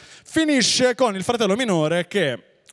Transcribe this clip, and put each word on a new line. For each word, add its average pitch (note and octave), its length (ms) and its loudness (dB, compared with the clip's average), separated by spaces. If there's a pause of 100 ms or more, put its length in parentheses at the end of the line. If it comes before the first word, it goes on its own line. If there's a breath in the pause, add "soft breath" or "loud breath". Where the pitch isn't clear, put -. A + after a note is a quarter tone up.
(240 loud breath)
Finisce B3+ 720 0
con A3+ 200 0
il F#3 80 -6
fratello A3+ 320 0
minore F3 520 0
che D3 360 -2 (300)